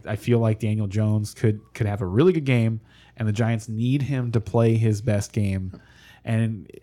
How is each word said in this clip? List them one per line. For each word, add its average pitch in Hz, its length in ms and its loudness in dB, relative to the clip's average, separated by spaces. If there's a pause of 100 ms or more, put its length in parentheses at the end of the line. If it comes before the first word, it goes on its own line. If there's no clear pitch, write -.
I, 107 60 -4
I 107 40 -2
feel 117 240 2
like 110 180 2
Daniel 107 300 -2
Jones 107 460 0
could, 104 260 0 (140)
could 107 120 -2
have 101 140 -4
a 95 60 -4
really 135 260 4
good 156 140 -2
game, 113 340 2 (360)
and 110 120 -2
the 104 40 0
Giants 113 360 -2
need 120 340 0
him 123 300 -2
to 117 80 2
play 117 360 2
his 110 260 2
best 101 300 -2
game. 95 460 -2 (460)
And 113 440 -2 (140)